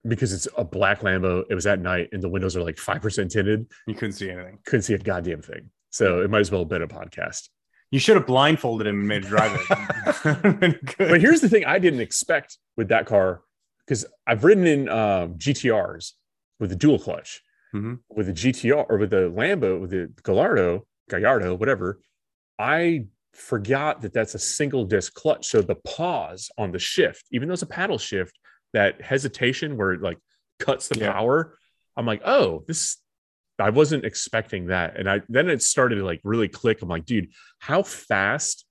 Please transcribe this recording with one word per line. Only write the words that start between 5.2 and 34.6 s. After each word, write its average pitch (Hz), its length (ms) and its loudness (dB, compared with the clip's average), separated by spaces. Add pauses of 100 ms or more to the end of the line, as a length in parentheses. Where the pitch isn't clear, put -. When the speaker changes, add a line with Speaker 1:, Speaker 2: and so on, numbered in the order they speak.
Speaker 1:
thing. - 280 -16 (200)
So 92 320 2
it 98 80 0
might 107 100 4
as 92 100 2
well 95 120 0
have 78 60 -4
been 85 140 -4
a 78 60 -6
podcast. - 600 -12 (420)
Speaker 2:
You 135 80 0
should 214 180 6
have 139 100 4
blindfolded 127 600 2
him 101 140 0
and 101 80 0
made 101 160 -2
him 95 60 -12
drive 107 300 2 (100)
it. - 1160 2
<laughs> - 100 -14
Speaker 1:
But 170 220 6
here's 294 200 6
the 247 80 4
thing 202 160 4
I 151 140 2
didn't 165 220 2
expect - 580 -4 (180)
with 110 120 -2
that 113 180 2
car, 92 360 2 (440)
'cause 117 180 -2 (220)
I've 117 160 2
ridden 185 240 8
in, 143 220 2
um, 95 500 0
G 139 140 -2
T 131 180 0
Rs 95 440 -2 (440)
with 98 140 -4
a 92 40 -6
dual 143 220 4
clutch. - 440 -10 (320)
Speaker 2:
Mm-hmm. 110 200 -6 (140)
Speaker 1:
With 107 200 -4
a 98 40 -4
G 104 200 0
T 117 180 -2
R 147 180 2
or 107 100 0
with 101 140 0
a 92 220 2
Lambo, 110 460 0
with 90 100 -8
the 90 220 -6 (100)
Gallardo, 104 640 2 (240)
Gallardo, 98 460 2
whatever, 101 440 -2 (580)
I 151 480 0 (260)
forgot 135 680 -2
that 104 100 -8
that's 110 240 -2
a - 20 -8
single 139 460 -2
disc 95 300 0
clutch. - 320 -2
So 110 140 4
the 98 140 -2
pause 104 840 -6
on 101 140 -4
the 87 80 -6
shift, - 540 0
even 131 160 -4
though 180 60 -4
it's 170 80 -6
a 170 40 -6
paddle 180 320 -4
shift, - 400 -6 (360)
that 101 260 2
hesitation 135 760 -2
where 95 140 0
it, 82 100 -4
like, 87 160 -6 (400)
cuts - 300 -2
the 120 120 -2
Speaker 3:
Yeah. 107 120 -2
Speaker 1:
power. 131 440 0 (400)
I'm 120 100 -4
like, 107 180 -2
"Oh, 135 420 2
this, - 320 -6 (600)
I 101 120 2
wasn't 143 340 4
expecting 107 640 -6